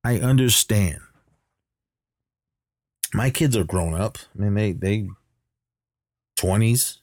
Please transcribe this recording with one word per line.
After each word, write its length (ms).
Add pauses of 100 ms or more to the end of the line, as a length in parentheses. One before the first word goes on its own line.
I 160
understand. 800 (2250)
My 160
kids 280
are 60
grown 300
up. 240 (200)
I 60
mean, 100
they, 180
they 360 (1300)
twenties. 680